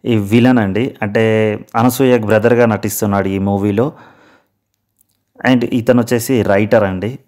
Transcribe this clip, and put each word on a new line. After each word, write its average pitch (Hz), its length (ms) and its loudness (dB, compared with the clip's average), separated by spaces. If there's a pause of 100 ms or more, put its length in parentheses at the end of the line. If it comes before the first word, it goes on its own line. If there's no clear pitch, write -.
ఈ 117 120 0
విలన్ 117 420 2
అండి, 110 440 -2
అంటే 110 220 -2 (520)
అనసూయ 123 420 2
బ్రదర్‌గా 110 480 2
నటిస్తున్నాడు 101 640 -2
ఈ 98 100 -4
మూవీలో. 101 540 -2 (1600)
And 127 160 2
ఇతను 120 380 0
వచ్చేసి 117 400 -2
రైటర్ 107 420 2
అండి 98 440 -6